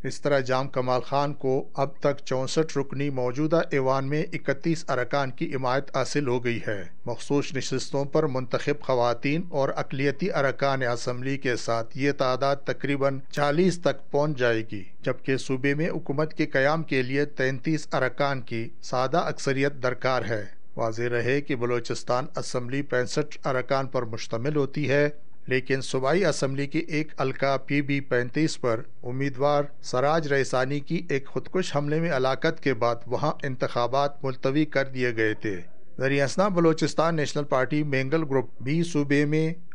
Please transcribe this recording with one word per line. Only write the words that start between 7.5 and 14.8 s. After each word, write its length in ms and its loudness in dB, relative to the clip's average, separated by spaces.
نشستوں 500 -2
پر 220 2
منتخب 540 0
خواتین 680 2
اور 280 0
اقلیتی 560 0
ارکان 500 2
اسمبلی 560 -2
کے 180 0
ساتھ 420 -2
یہ 140 2
تعداد 440 2
تقریباً 600 0
چالیس 480 2
تک 320 0
پہنچ 280 2
جائے 240 4
گی، 100 -4